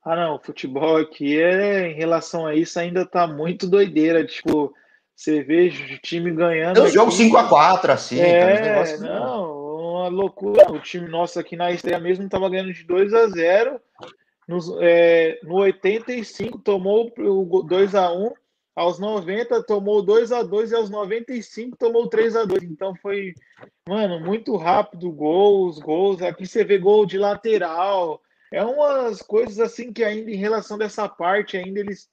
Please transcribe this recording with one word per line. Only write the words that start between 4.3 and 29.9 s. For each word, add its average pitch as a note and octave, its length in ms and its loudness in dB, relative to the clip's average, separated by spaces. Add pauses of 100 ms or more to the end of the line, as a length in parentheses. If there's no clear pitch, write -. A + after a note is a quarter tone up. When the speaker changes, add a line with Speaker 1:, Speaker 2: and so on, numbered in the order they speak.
Speaker 1:
você D3+ 280 -2
vê E3 260 2
o C3+ 300 -10
time E3+ 320 -6
ganhando E3 460 0
Speaker 2:
Tem C4 80 8
uns - 80 4
jogos A3 220 6
Speaker 1:
aqui. A3 100 4
Speaker 2:
cinco A3+ 120 6
a A#3 120 6
quatro, D#3+ 440 6
assim, B2+ 280 -2
Speaker 1:
É, F3 200 6
Speaker 2:
cara, F#3 140 6
uns G#3+ 60 2
negócios F#3+ 400 0
Speaker 1:
não, F3 760 -8
uma F3 320 -6
loucura. F#3+ 640 2
O D3+ 60 -8
time E3+ 300 -12
nosso E3+ 300 -4
aqui E3+ 180 -10
na F3 140 -2
estreia F3 280 -4
mesmo F#3 300 -4
tava F#3+ 200 -2
ganhando F#3 240 -6
de E3 120 -18
dois F#3 280 0
a A3+ 160 4
zero, F#3+ 520 0 (680)
nos, E3+ 240 -8 (100)
é... E3+ 600 4
no E3 140 -6
oitenta G3+ 560 0
e A#3 120 -6
cinco - 340 -12
tomou G#3 600 0
o G3 260 0
go-, F3+ 180 0
dois F#3 320 0
a F3+ 180 2
um, G#3 200 -4 (420)
aos E3+ 240 -2
noventa G#3+ 640 -4
tomou G#3 380 0
dois G#3+ 300 2
a A#3+ 120 0
dois G#3 280 -2
e A3+ 40 0
aos A3 140 -2
noventa G#3 460 -8
e A3+ 80 -8
cinco B3 340 -14
tomou A#3 320 0
três A3 280 0
a A3+ 80 0
dois. F#3+ 180 -2
Então F3+ 400 -10
foi, G3 320 -8 (520)
mano, F#3 340 -2
muito G#3 360 -4
rápido F3+ 520 -2
o E3 40 -8
gol, F#3 540 4
os D#3 140 -8
gols. F3 420 -2
Aqui F3+ 240 -6
você G#3+ 180 0
vê F#3+ 140 2
gol G#3 260 4
de F#3+ 140 -4
lateral. F#3+ 1040 -2 (280)
É F3+ 140 -2
umas C4 560 -2
coisas G#3+ 380 -2
assim A#3 340 -4